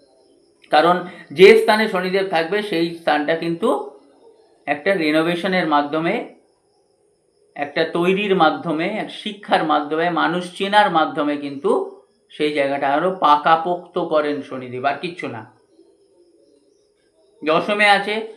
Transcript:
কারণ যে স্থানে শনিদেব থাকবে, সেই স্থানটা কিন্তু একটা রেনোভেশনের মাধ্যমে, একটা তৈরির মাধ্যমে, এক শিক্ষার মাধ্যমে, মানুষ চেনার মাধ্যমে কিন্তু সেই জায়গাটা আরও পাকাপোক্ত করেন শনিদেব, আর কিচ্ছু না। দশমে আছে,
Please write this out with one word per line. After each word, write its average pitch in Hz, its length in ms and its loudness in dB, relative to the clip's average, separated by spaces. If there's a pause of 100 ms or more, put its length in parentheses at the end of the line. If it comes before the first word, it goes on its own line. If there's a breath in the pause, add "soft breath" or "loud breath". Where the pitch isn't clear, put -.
(680)
কারণ 170 380 2 (240 loud breath)
যে 196 300 10
স্থানে 220 260 2
শনিদেব 185 420 -2
থাকবে, 165 320 -2
সেই 170 340 -4
স্থানটা 151 400 0
কিন্তু 170 640 -4 (640)
একটা 147 280 -2
রেনোভেশনের 170 760 0
মাধ্যমে, 156 640 -2 (1200)
একটা 147 280 -4
তৈরির 190 520 0
মাধ্যমে, 151 500 0
এক 190 260 -6
শিক্ষার 190 520 -4
মাধ্যমে, 156 460 -2
মানুষ 165 480 -2
চেনার 202 340 2
মাধ্যমে 147 460 0
কিন্তু 143 640 -4 (280)
সেই 151 240 -2
জায়গাটা 139 400 0
আরও 180 260 0
পাকাপোক্ত 160 800 2
করেন 151 420 -2
শনিদেব, 127 440 -10
আর 143 160 0
কিচ্ছু 170 260 -10
না। 117 360 -16 (1800)
দশমে 175 400 2
আছে, 208 520 2